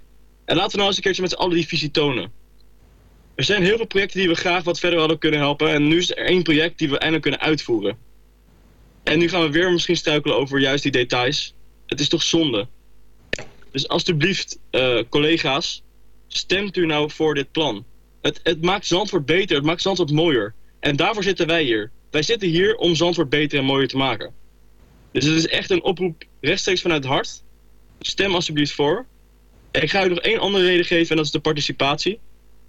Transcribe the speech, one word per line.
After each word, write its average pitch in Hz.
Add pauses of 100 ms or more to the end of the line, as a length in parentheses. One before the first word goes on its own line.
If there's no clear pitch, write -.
(460)
En 143
laten 160
we -
nou 196
eens 196
een -
keertje 185
met 180
z'n -
allen 180
die 165
visie -
tonen. 131 (1040)
Er 139
zijn 190
heel 208
veel 226
projecten 190
die 190
we 156
graag 180
wat 165
verder 170
hadden 156
kunnen 151
helpen... 147
en 147
nu 165
is 175
er -
één 165
project 160
die 160
we 143
eindelijk 156
kunnen 143
uitvoeren... 120 (1080)
En 156
nu 170
gaan 175
we 160
weer 175
misschien 170
struikelen 147
over 139
juist 139
die 143
details. 135 (320)
Het 139
is 151
toch 165
zonde. 135 (1040)
Dus 139
alstublieft, 175 (100)
eh, 123 (100)
collega's, 156 (440)
stemt 190
u 175
nou 151
voor 156
dit 139
plan. 131 (360)
Het, -
het 160
maakt 190
Zandvoort 180
beter, 175
het 143
maakt 170
Zandvoort 180
mooier. 147 (260)
En 143
daarvoor 196
zitten 175
wij 165
hier. 110 (200)
Wij 151
zitten 208
hier 190
om 170
Zandvoort 165
beter 147
en 135
mooier 135
te 131
maken. 131 (760)
Dus 135
het 156
is 160
echt -
een 185
oproep 175 (180)
rechtstreeks 185
vanuit 156
het 135
hart. - (560)
Stem 190
alsjeblieft 151
voor. 165 (640)
En 139
ik 151
ga 190
u 185
nog 175
één 220
andere 190
reden 175
geven 165
en 160
dat 156
is 147
de 151
participatie. 151 (500)